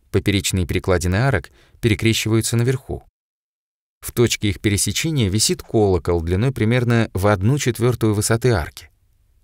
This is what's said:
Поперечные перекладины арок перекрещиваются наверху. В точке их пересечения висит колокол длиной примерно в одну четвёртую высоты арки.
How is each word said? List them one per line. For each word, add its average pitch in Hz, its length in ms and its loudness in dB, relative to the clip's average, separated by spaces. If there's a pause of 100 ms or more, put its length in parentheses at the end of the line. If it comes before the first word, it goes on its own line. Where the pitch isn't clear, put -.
(120)
Поперечные 98 560 0
перекладины 90 480 0
арок 120 340 0 (320)
перекрещиваются 113 760 0
наверху. 127 460 -4 (1000)
В - 100 -12
точке 113 380 0
их - 120 -4
пересечения 107 680 0
висит 110 340 -2
колокол 92 580 2
длиной 92 300 0
примерно 117 640 0
в 95 120 -4
одну 104 320 2
четвёртую 113 560 0
высоты 113 380 0
арки. - 400 -6 (520)